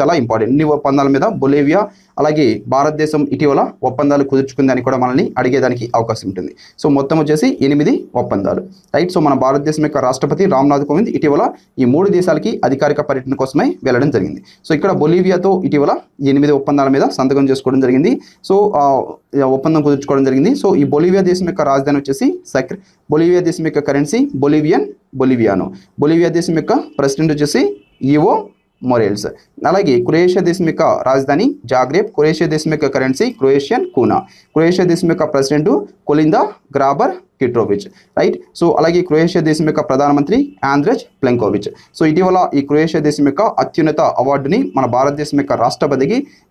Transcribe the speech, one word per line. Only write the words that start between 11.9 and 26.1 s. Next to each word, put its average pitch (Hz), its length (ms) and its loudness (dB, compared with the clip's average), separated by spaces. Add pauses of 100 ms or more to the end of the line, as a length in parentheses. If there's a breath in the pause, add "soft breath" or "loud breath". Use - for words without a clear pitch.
దేశాలకి 180 560 0
అధికారిక 143 360 0
పర్యటన 131 320 -4
కోసమై 143 500 -2
వెళ్ళడం 131 280 0
జరిగింది. 85 320 -4 (260 soft breath)
So, 165 60 2
ఇక్కడ 190 160 0
బొలీవియాతో 185 760 0
ఇటీవల 147 320 0 (300)
ఎనిమిది 143 240 2
ఒప్పందాల 143 360 2
మీద 135 140 2
సంతకం 135 480 0
చేసుకోవడం 131 300 0
జరిగింది. 131 420 2 (300 loud breath)
So, 202 240 2
ఆ, 139 280 2 (420)
ఒప్పందం 139 360 0
కుదుర్చుకోవడం 139 420 0
జరిగింది. 135 260 2
So, 233 260 0
ఈ 143 80 2
బొలీవియా 165 380 2
దేశం 180 240 0
యొక్క 165 160 -4
రాజధాని 139 360 0
వచ్చేసి 247 500 -2
సక్రె-, 135 320 -4 (320 soft breath)
బొలీవియా 170 280 2
దేశం 165 260 -2
యొక్క 151 140 0
కరెన్సీ 147 560 0
బొలీవియన్, 147 500 0 (300)
బొలీవియానో. 113 560 0 (280 loud breath)
బొలీవియా 165 300 2